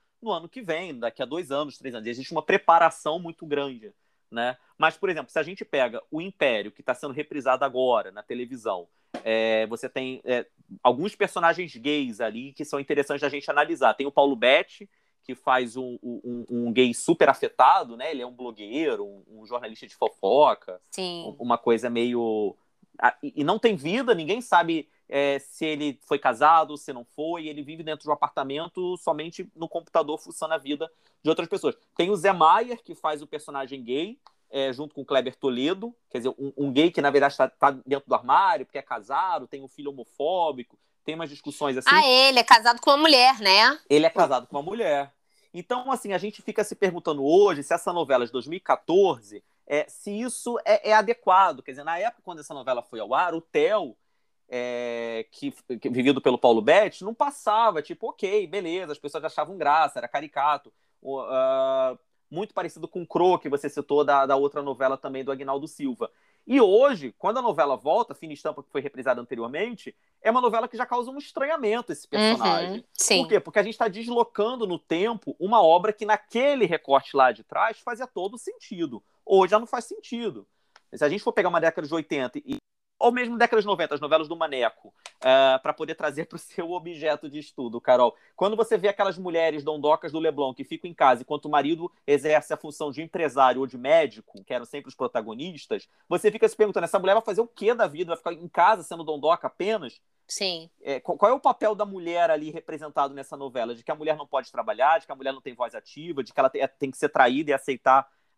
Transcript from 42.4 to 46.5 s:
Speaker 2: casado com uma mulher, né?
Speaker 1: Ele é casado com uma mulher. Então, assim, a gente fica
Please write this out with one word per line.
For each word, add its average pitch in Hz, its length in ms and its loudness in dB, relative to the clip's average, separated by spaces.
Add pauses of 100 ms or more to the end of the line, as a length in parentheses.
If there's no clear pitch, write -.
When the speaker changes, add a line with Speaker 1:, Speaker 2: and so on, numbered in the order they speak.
Speaker 2:
casado 240 360 6
com - 100 2
uma 277 60 8
mulher, 262 440 6
né? 214 360 6 (140)
Speaker 1:
Ele 151 160 6
é 160 40 4
casado 135 360 2
com - 80 -20
uma 143 80 -6
mulher. 160 500 -4 (400)
Então, 247 380 -6
assim, 233 220 -4
a 185 60 -2
gente 202 240 -8
fica 214 200 -4